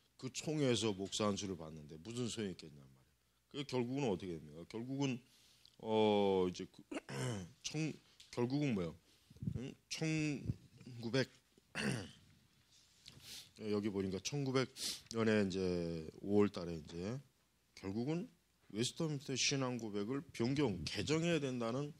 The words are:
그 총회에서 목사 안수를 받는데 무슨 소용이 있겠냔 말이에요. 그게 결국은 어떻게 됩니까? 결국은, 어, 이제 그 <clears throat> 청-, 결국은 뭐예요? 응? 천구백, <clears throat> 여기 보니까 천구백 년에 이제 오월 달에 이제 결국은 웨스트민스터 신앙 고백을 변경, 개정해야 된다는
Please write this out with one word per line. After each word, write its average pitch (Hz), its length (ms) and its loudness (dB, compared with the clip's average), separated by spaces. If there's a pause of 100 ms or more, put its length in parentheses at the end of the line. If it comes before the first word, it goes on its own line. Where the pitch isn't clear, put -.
(160)
그 127 160 -8
총회에서 120 640 2
목사 98 340 0
안수를 95 300 -2
받는데 78 400 -12
무슨 117 300 -4
소용이 101 240 -4
있겠냔 78 220 -14
말이에요. 67 220 -20 (540)
그게 139 140 -8
결국은 127 440 0
어떻게 92 240 0
됩니까? 76 380 -12
결국은, 127 500 -2 (580)
어, 104 720 6
이제 90 220 -4
그 - 200 -20
<clears throat> 131 720 -6
청-, 156 300 -2 (380)
결국은 127 440 2
뭐예요? 85 220 -2 (600)
응? 127 180 -8 (160)
천구백, 135 1400 -2 (440)
<clears throat> - 2000 -8
여기 104 200 2
보니까 95 320 0
천구백 135 500 0 (420)
년에 110 340 6
이제 87 600 0 (120)
오월 101 280 6
달에 85 280 -4
이제 87 440 -6 (540)
결국은 127 540 -4 (420)
웨스트민스터 135 640 -2
신앙 127 420 2
고백을 110 440 -2 (100)
변경, 117 520 2
개정해야 156 560 2
된다는 127 600 -2